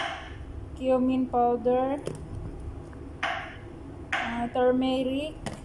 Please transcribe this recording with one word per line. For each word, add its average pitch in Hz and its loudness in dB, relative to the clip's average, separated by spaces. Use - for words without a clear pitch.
cumin 254 4
powder, 247 4
ah, 233 0
turmeric, 262 4